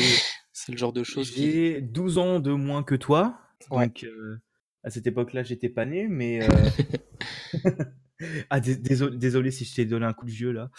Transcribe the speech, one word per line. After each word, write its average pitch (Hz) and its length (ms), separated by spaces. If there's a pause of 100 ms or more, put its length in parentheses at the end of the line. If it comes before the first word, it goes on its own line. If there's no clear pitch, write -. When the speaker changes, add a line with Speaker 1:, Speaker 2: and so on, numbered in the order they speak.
(520)
Speaker 1:
c'est - 200
le 120 60
genre 120 140
de 120 120
choses 131 260
qui 127 120
Speaker 2:
j'ai 156 380
douze 160 380
ans 180 220
de 143 120
moins 143 300
que 139 140
toi, 165 440 (300)
Speaker 1:
Ouais. 123 160
Speaker 2:
donc, 117 180
euh, 110 340 (440)
à - 80
cette 110 160
époque-là, 123 380
j'étais 120 260
pas 117 160
né, 185 220
mais, 120 340
euh, 110 60
Speaker 1:
<laughs> - 1500 (240)
Speaker 2:
<laughs> 160 320
ah, 139 100
dés-, 127 160
déso-, 131 340
désolé 127 400
si 127 140
je - 100
t'ai 123 100
donné 113 220
un 110 60
coup - 140
de 117 40
vieux, 117 220
là. 117 260